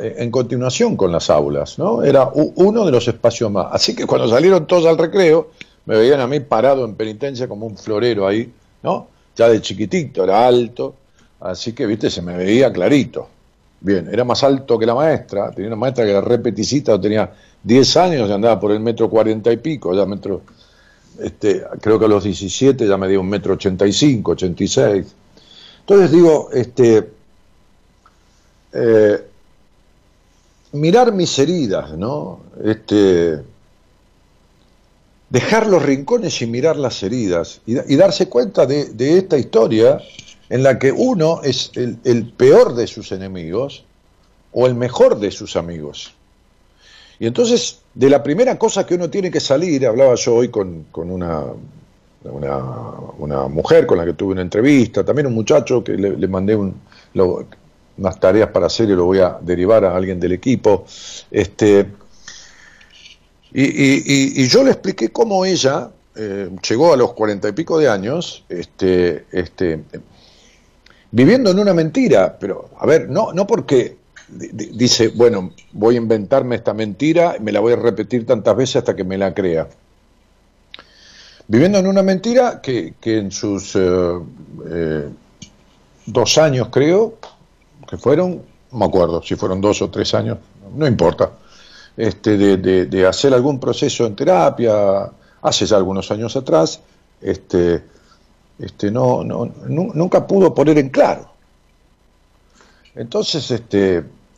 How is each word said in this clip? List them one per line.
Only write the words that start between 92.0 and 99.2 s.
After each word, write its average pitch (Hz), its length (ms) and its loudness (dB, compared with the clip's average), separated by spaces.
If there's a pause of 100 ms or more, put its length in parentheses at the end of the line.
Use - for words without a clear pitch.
de, 98 220 4
de, 92 260 0
de 92 220 0
hacer 131 260 2
algún 131 260 0
proceso 123 460 -4
en 107 100 -4
terapia, 113 960 0 (300)
hace - 240 -2
ya 104 140 2
algunos 95 320 -4
años 110 260 -6
atrás, - 440 0 (420)
este, 87 600 -2 (760)
este, 104 320 -8
no, 123 340 -2